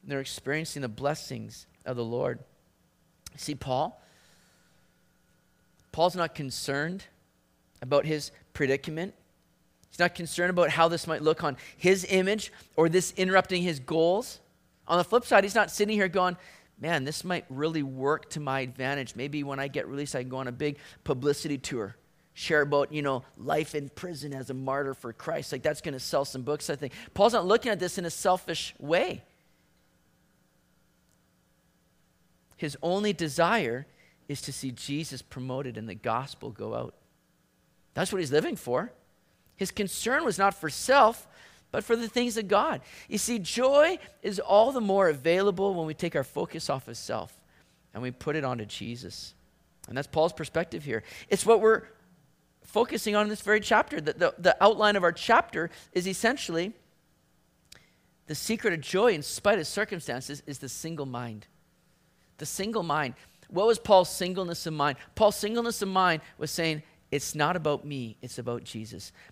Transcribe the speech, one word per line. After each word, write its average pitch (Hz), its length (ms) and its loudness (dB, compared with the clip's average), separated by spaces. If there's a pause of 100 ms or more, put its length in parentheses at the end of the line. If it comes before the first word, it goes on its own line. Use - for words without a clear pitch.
And 139 80 -12
they're 139 100 -2
experiencing 143 600 -6
the 127 60 -4
blessings 117 760 -6 (200)
of 127 100 -6
the 120 80 -2
Lord. 117 360 -4 (960)
See, - 180 -8
Paul, 139 440 -4 (1900)
Paul's 175 240 2
not 170 180 -2
concerned 151 720 -4 (760)
about 139 240 2
his 151 280 -4 (200)
predicament. 156 600 -2 (760)
He's - 120 -6
not 175 160 2
concerned 175 340 -2
about 175 200 4
how 165 180 6
this 165 180 -2
might 160 160 -4
look 156 220 2
on 143 120 -2 (200)
his 180 320 4
image 190 420 2 (260)
or 165 120 6
this 175 280 2
interrupting 185 460 2
his 170 160 0
goals. 165 640 0 (480)
On 170 100 4
the 175 60 4
flip 247 200 2
side, 220 200 8
he's 202 100 -4
not 220 160 4
sitting 214 240 0
here 202 140 2
going, 180 280 2 (420)
"Man, 156 260 -2
this 147 180 -8
might 180 260 -4
really 151 340 -2
work 135 480 -2
to 156 100 -8
my 135 200 -2
advantage. 131 540 -6
Maybe 143 300 -6
when 139 160 -6
I 139 80 -4
get 135 180 -6
released, 139 300 -8
I 127 60 -4
can 127 80 -8
go 127 80 -8
on 131 100 -6
a 123 40 -8
big 147 260 -4 (260)
publicity 143 540 0
tour." 113 360 -6 (400)
Share 151 280 2
about, 143 300 2
you 151 100 -4
know, 135 220 -2 (120)
life 151 380 -2
in 143 160 -6
prison 147 420 -10
as 131 180 -10
a 131 40 -6
martyr 135 400 -4
for 117 180 -12
Christ. 151 400 -6
Like, 135 100 -8
that's 151 180 -2
gonna 135 200 -8
sell 143 240 0
some 131 180 -8
books, 147 280 -4
I 151 60 -4
think. 135 160 -8 (220)
Paul's 214 200 6
not 185 120 2
looking 226 240 4
at 196 80 0
this 180 200 -4
in 180 60 -4
a 165 60 -4
selfish - 680 0
way. 165 440 0 (3250)
His 147 260 -6
only 202 300 0
desire 160 760 0 (420)
is 139 140 -6
to 139 100 -10
see 131 180 -8
Jesus 139 500 -6
promoted 127 560 -8
and 110 120 -8
the 95 60 -8
gospel 113 560 -4
go 107 240 -8
out. 120 200 -6 (1000)
That's 180 180 -2
what 196 80 -2
he's 143 120 -2
living 214 240 2
for. 147 360 -4 (640)
His 190 140 -4
concern 240 540 -2
was 202 140 0
not 196 160 4
for 156 160 -6
self, 240 560 4 (440)
but 226 140 -2
for 233 120 2
the 233 120 -2
things 240 280 0
of 214 120 -4
God. 208 320 2 (280)
You 214 100 -2
see, 226 200 -2
joy 277 600 4 (240)
is 190 160 -4
all 220 340 6
the 262 80 -2
more 196 280 4
available 180 680 2
when 165 120 -2
we 156 60 -6
take 165 240 -4
our 135 80 0
focus - 460 -6
off 135 180 -4
of 117 80 -12
self - 400 -6 (560)
and 117 100 -10
we 127 80 -4
put 151 260 -4
it 151 80 -2
onto 123 200 -4
Jesus. 113 680 -12 (540)
And 120 100 -6
that's 143 80 -4
Paul's 160 260 2
perspective - 520 -6
here. 113 180 -4 (260)
It's 196 160 0
what 220 160 8
we're 220 220 6 (800)
focusing 220 540 0
on 208 80 4
in 208 40 -2
this 208 140 -6
very 214 180 4
chapter. 220 400 2
The, 151 120 -2
the, 165 260 2
the 180 240 4
outline 208 340 6
of 196 60 2
our 170 100 4
chapter 170 560 2 (240)
is 180 140 -2
essentially 190 640 -2 (1600)
the 151 60 -6
secret 220 380 -2
of 165 80 -2
joy 196 340 4
in 147 80 -6
spite 202 360 0
of 156 80 -2
circumstances 147 800 -6
is 143 120 -10
the 135 100 -12
single 156 380 -8
mind. 120 420 -10 (920)
The 151 80 -10
single 214 360 -4
mind. 147 320 0 (340)
What 185 180 2
was 226 120 4
Paul's 190 300 8
singleness 180 580 -4
of 160 60 -4
mind? 143 240 0 (180)
Paul's 208 220 6
singleness 233 460 -2
of 196 60 -2
mind 185 340 4 (160)
was 156 120 -6
saying, 160 320 -2 (280)
"It's - 240 -4
not 151 200 2
about 156 300 -2
me, 131 380 -8
it's - 160 -12
about 120 260 -6
Jesus. 110 480 -12 (180)